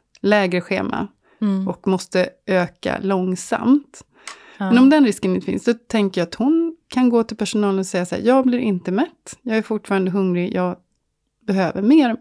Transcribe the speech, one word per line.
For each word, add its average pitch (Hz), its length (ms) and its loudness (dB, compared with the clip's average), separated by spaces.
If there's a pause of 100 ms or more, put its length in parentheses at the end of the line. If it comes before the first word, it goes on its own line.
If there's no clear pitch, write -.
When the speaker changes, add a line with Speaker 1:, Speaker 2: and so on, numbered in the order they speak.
(200)
Speaker 1:
lägre 190 400 0
schema - 480 -6 (320)
Speaker 2:
Mm. 190 280 -2
Speaker 1:
och - 180 -8
måste 185 420 -2 (180)
öka 180 560 -2
långsamt. 196 1000 -2 (560)
Speaker 2:
Ja. 208 100 -6
Speaker 1:
Men 233 100 6
om 262 120 8
den 302 140 6
risken 196 300 0
inte 185 120 -4
finns, - 180 -4
så 233 100 2
tänker 202 460 -2
jag 170 80 0
att - 60 -18
hon 330 420 0 (120)
kan 254 220 2
gå 233 140 2
till 220 120 -10
personalen 202 420 -2
och 190 80 -4
säga 180 200 -4
så - 80 -8
här: - 80 -4
"Jag 254 240 4
blir 247 120 0
inte 202 340 -2
mätt, - 500 -6
jag 220 160 -2
är 214 40 -2
fortfarande 196 480 -4
hungrig, 180 440 -2
jag 180 220 -4 (680)
behöver 190 360 -2
mer 247 380 4